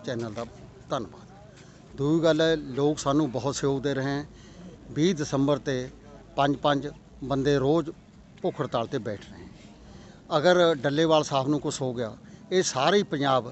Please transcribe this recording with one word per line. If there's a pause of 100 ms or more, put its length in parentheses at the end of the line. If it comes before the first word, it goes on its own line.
ਚੈਨਲ
ਦਾ (440)
ਧੰਨਵਾਦ। (680)
ਦੂਜੀ
ਗੱਲ
ਹੈ,
ਲੋਕ
ਸਾਨੂੰ
ਬਹੁਤ
ਸਹਿਯੋਗ
ਦੇ
ਰਹੇ
ਹੈ। (680)
ਵੀਹ
ਦਸੰਬਰ
'ਤੇ (460)
ਪੰਜ
ਪੰਜ (360)
ਬੰਦੇ
ਰੋਜ਼ (520)
ਭੁੱਖ
ਹੜਤਾਲ
'ਤੇ
ਬੈਠ (120)
ਰਹੇ
ਹੈ। (880)
ਅਗਰ
ਡੱਲੇਵਾਲ
ਸਾਹਿਬ
ਨੂੰ
ਕੁਛ
ਹੋ
ਗਿਆ, (400)
ਇਹ
ਸਾਰੇ
ਹੀ
ਪੰਜਾਬ